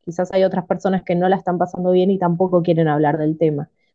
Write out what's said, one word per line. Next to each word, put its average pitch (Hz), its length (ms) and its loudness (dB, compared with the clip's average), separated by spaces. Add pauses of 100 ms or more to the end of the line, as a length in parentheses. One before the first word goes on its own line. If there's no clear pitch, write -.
Quizás 180 300 -6
hay 190 120 2
otras 185 220 -2
personas 185 380 -2
que 175 120 -2
no 180 120 0
la 190 80 2
están 180 220 -4
pasando 180 340 -2
bien 185 200 2
y 190 60 0
tampoco 175 440 0
quieren 165 260 2
hablar 151 300 0
del 156 200 -2
tema. 151 320 -2 (240)